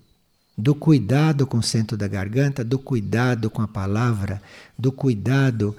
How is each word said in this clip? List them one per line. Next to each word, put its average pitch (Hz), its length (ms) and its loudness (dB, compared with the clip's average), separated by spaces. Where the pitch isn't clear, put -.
do 131 160 2
cuidado 147 720 2
com 123 120 -2
o 107 60 0
centro 113 340 -2
da 101 100 -2
garganta, 117 560 -2
do 131 160 -2
cuidado 117 680 0
com 113 120 -4
a 107 60 0
palavra, 101 760 -2
do 127 140 0
cuidado 117 880 0